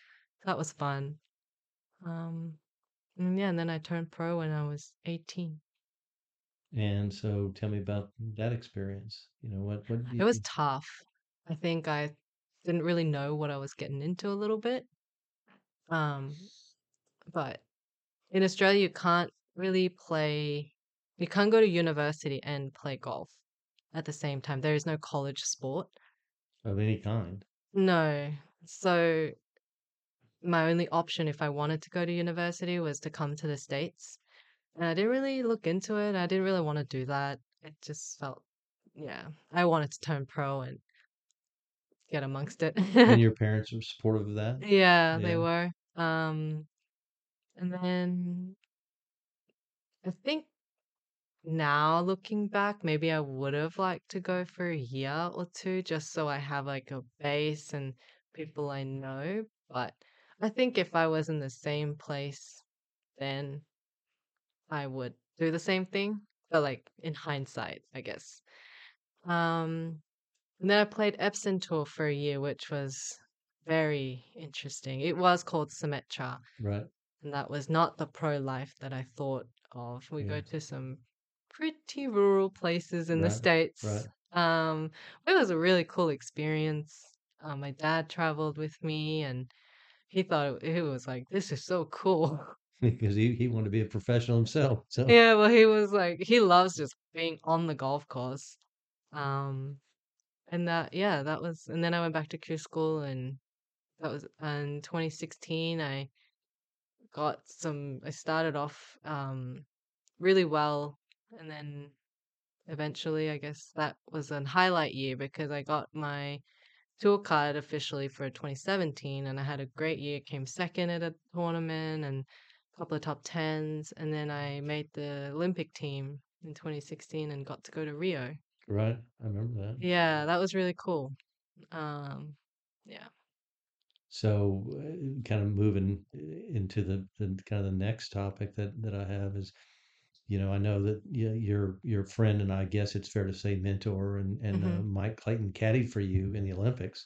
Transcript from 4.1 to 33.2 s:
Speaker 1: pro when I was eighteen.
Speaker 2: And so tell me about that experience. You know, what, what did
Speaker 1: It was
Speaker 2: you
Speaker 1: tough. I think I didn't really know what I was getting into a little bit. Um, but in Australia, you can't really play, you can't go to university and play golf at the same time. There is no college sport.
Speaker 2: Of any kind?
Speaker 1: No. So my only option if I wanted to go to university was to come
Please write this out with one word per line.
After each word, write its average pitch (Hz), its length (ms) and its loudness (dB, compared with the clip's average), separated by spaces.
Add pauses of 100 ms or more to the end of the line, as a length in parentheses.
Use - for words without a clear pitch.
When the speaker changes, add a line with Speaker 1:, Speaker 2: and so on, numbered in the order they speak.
Speaker 1:
pro 170 280 -2
when 156 120 -2
I 151 160 0
was 147 240 -8 (140)
eighteen. 165 540 -6 (1160)
Speaker 2:
And 101 380 0
so 101 420 -2
tell 107 140 -4
me 104 100 -2
about 101 300 -4 (260)
that 113 160 -2
experience. 98 760 -8 (140)
You 110 140 -8
know, 95 80 -4
what, 104 260 -6
what 117 200 -2
did 123 100 -4
Speaker 1:
It 190 60 4
was 233 120 4
Speaker 2:
you 104 60 -8
Speaker 1:
tough. 143 420 -2 (640)
I 160 60 -4
think 165 320 -2
I 147 240 -2 (540)
didn't 170 180 0
really 170 220 2
know 143 300 0
what 151 160 -2
I 143 60 -4
was 139 160 -8
getting 139 280 -6
into 180 260 -4
a 202 80 -2
little 214 220 0
bit. 247 260 -2 (1040)
Um, 147 480 -2 (960)
but 143 300 -6 (680)
in 190 120 4
Australia, 196 380 6
you 185 80 4
can't 175 420 2 (240)
really 185 320 2
play, 151 880 -2 (440)
you 175 100 -2
can't 202 240 4
go 226 100 8
to 220 60 10
university 151 760 0
and 139 300 -6
play 135 240 -8
golf - 320 -8 (640)
at 160 100 -4
the 151 80 -6
same 139 300 -4
time. 139 180 -4
There 151 160 2
is 147 100 0
no 156 120 -2
college 139 460 -4
sport. 139 440 -6 (800)
Speaker 2:
Of 98 140 0
any 107 180 2
kind? 104 480 -4 (280)
Speaker 1:
No. 156 580 2 (340)
So 170 640 2 (1120)
my 165 260 4
only 170 200 2
option 165 380 0
if 147 140 -4
I 151 80 0
wanted 147 340 -2
to - 60 -20
go 175 140 -2
to 175 80 -2
university 175 680 -2
was 151 220 -4
to 156 80 -8
come 147 280 -6